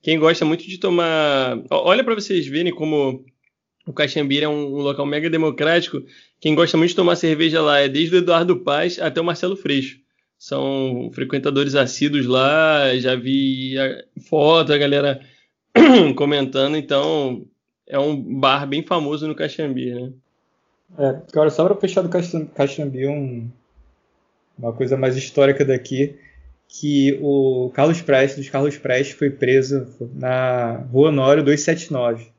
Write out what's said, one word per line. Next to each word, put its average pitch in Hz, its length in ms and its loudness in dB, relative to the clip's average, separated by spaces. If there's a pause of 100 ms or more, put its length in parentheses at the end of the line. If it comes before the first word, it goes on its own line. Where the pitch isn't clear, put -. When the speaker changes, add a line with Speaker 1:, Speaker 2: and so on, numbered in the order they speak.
Speaker 1:
Quem 156 160 0
gosta 165 260 2
muito 160 220 -2
de 185 120 -14
tomar, 156 800 0 (120)
ó, 147 180 0
olha 233 160 4
pra 226 100 -2
vocês 190 320 -4
verem 165 260 -4
como 147 520 -2 (640)
o 151 60 -12
Caxambi 143 500 -2
é 151 60 -2
um, 147 280 -4
um 143 40 -4
local 143 260 -4
mega 151 220 -4
democrático. 156 760 0 (380)
Quem 156 140 0
gosta 165 220 2
muito 170 140 4
de 175 60 -4
tomar 175 200 2
cerveja 160 440 0
lá 147 200 2
é 139 80 2
desde 160 260 -2
o 180 40 6
Eduardo 175 420 2
Paes 160 400 -2
até 160 200 -2
o 165 40 -2
Marcelo 180 320 -4
Freixo. 139 420 -4 (400)
São 135 760 -6
frequentadores 139 600 -2
assíduos 143 520 0
lá, 139 680 2
já 127 200 0
vi 131 600 -2
a 135 280 -4 (240)
foto, 151 440 4
a 147 60 2
galera 143 420 0 (540)
<clears throat> 233 420 8
comentando, 139 600 0
então 139 680 -2 (440)
é 139 100 -4
um 147 180 0 (220)
bar 135 280 2
bem 143 160 -4
famoso 151 440 -4
no 151 80 -6
Caxambi, 139 580 -6
né? 127 200 -10 (840)
Speaker 2:
É, 139 100 2 (240)
agora 156 180 4
só 160 160 0
pra 202 100 2
fechar 190 260 -2
do 170 60 -4
Caxam-, 170 380 -4
Caxambi, 139 600 -4
um... 131 420 -6 (1120)
uma 120 140 -6
coisa 127 240 -2
mais 131 200 0
histórica 139 480 2
daqui, 135 500 -2 (540)
que 139 520 0
o 135 540 0
Carlos 165 260 2
Prestes, 135 480 0
Carlos 143 280 -2
Prestes 135 400 -2
foi 143 140 0
preso 131 560 0 (280)
na 127 640 -2 (160)
Rua 139 160 6
Honório 143 340 4
dois 147 200 2
sete 165 300 -2
nove. 120 340 -2 (120)